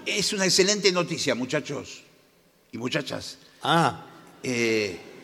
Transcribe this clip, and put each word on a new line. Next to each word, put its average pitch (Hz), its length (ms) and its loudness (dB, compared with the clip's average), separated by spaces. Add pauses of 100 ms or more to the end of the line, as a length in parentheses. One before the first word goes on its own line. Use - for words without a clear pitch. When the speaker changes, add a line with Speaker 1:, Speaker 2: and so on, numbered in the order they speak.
Speaker 1:
es 202 280 -2
una 190 120 0
excelente 190 460 4
noticia, 143 440 0
muchachos 127 680 -6 (720)
y 113 60 -10
muchachas. 120 600 -6 (240)
Speaker 2:
Ah. 147 440 2 (360)
Speaker 1:
Eh, 113 560 0 (260)